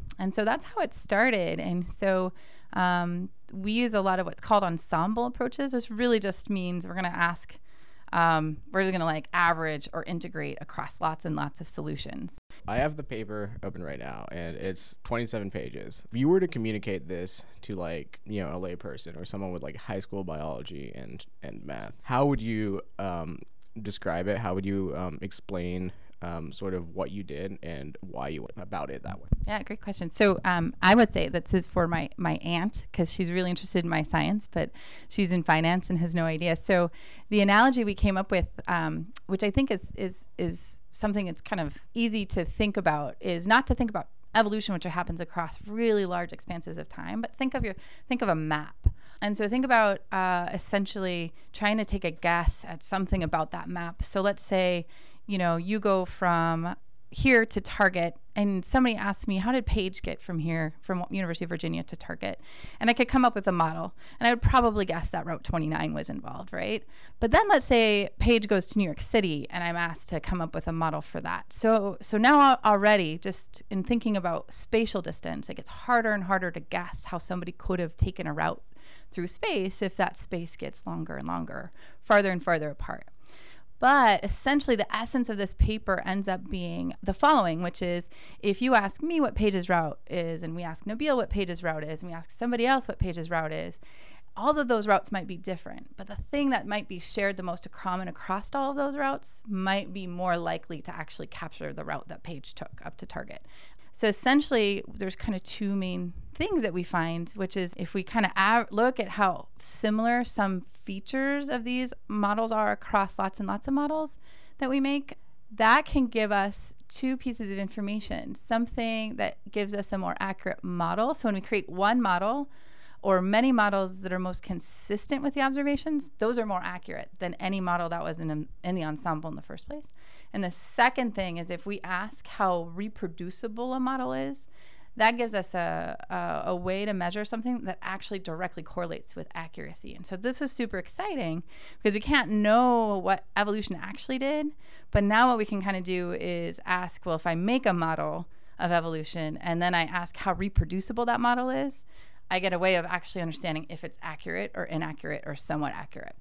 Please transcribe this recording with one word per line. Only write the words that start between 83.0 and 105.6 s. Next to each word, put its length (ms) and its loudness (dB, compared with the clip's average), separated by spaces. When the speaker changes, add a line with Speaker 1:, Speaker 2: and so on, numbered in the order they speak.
Speaker 1:
But 460 8
essentially, 540 2
the 180 0
essence 320 0
of 100 -2
this 160 -2
paper 520 2
ends 240 0
up 200 -2
being 440 -2
the 100 2
following, 480 6
which 200 -2
is, 260 -2
if 220 2
you 120 4
ask 300 4
me 160 2
what 160 4
Paige's 320 2
route 320 2
is, 340 -2
and 120 -4
we 80 -6
ask 220 -8
Nabil 320 2
what 120 2
Paige's 320 0
route 220 0
is, 180 -6
and 80 -8
we 60 -8
ask 160 -10
somebody 340 2
else 220 4
what 120 -2
Paige's 300 0
route 220 0
is, 260 -6
all 200 4
of 120 2
those 180 4
routes 240 6
might 160 -2
be 80 -6
different, 640 -8
but 100 -10
the 80 -10
thing 360 0
that 140 2
might 220 -2
be 120 -8
shared 360 0
the 80 -6
most 260 -6
common 380 -4
across 480 -4
all 160 0
of 60 -4
those 180 0
routes 500 -4
might 460 0
be 160 -6
more 300 2
likely 440 -4
to 140 -8
actually 320 -8
capture 460 -8
the 100 -8
route 240 -6
that 160 -10
Paige 320 -8
took 300 -10
up 120 -8
to 80 -10
Target. 400 -8
So 160 0
essentially, 760 4
there's 220 -4
kinda 240 -2
two 360 -2